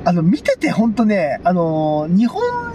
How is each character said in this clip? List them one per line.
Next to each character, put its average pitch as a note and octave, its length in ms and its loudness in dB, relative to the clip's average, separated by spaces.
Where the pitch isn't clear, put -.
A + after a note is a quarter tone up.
あ F3+ 80 2
の、 F3 100 2
見 F#3 180 2
て C5+ 180 -2
て D#4 120 -2
ほ A3 180 0
ん A3 60 0
と A3+ 120 0
ね、 E3+ 400 0
あ F3 80 2
の D#3 560 0
ー、 F3+ 80 2
日 A#3 80 4
本 G4 160 -4